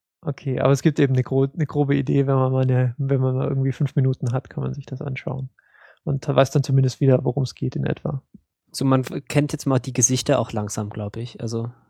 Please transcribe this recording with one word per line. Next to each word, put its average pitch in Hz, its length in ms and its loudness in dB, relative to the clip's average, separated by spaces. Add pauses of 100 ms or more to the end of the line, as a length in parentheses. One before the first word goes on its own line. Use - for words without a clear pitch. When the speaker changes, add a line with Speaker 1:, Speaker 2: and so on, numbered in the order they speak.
(220)
Speaker 1:
Okay, 135 380 -4
aber 139 120 2
es 139 120 2
gibt 151 160 2
eben 135 140 4
eine 127 100 2
gro-, 135 280 0
eine 160 140 -4
grobe 143 300 0
Idee, 139 320 2
wenn 135 80 2
man 131 160 4
mal 131 100 2
eine, 127 380 2
wenn 135 200 0
man 131 160 2
mal 135 120 -2
irgendwie 135 240 0
fünf - 240 -2
Minuten 131 360 0
hat, 131 200 -4
kann 135 120 -6
man 131 120 -4
sich 139 100 -12
das 131 160 -10
anschauen. 135 480 -6 (540)
Und 143 240 -2
weiß 135 240 4
dann 147 100 4
zumindest 131 400 2
wieder, 131 220 4
worum 131 180 -2
es 127 140 -4
geht 127 200 -6
in 131 120 -2
etwa. 139 340 -4 (500)
Speaker 2:
So, - 140 -4
man 131 160 2
f-, 135 260 -8
kennt 147 260 0
jetzt 151 120 -8
mal 135 140 2
die 123 140 -6
Gesichter 131 440 2
auch 117 140 -2
langsam, 104 400 -4
glaub 104 260 -8
ich. 120 240 -10
Also, 117 300 -6 (180)